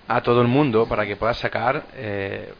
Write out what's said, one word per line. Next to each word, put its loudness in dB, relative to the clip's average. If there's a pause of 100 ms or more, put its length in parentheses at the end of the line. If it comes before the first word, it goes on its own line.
a -2
todo 2
el 4
mundo 2
para -2
que -6
puedas -2
sacar, 0 (120)
eh, -6